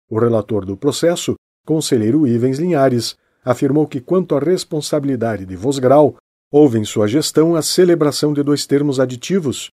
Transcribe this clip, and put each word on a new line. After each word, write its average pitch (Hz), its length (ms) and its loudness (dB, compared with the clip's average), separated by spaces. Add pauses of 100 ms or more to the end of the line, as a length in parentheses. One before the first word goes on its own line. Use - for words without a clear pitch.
O 110 100 -4
relator 110 460 -2
do 95 120 -8
processo, 147 580 -2 (320)
conselheiro 147 600 0
Ivens 123 320 0
Linhares, 135 580 0 (280)
afirmou 143 440 0
que, 143 120 -8
quanto 175 360 -2
à - 20 2
responsabilidade 139 1040 -4
de 92 120 -12
Vosgrau, 135 600 4 (360)
houve 143 260 6
em 107 60 -2
sua 104 240 0
gestão 156 480 0
a 151 60 -2
celebração 151 720 2
de 143 100 -2
dois 143 240 -2
termos 139 340 0
aditivos. 131 760 -4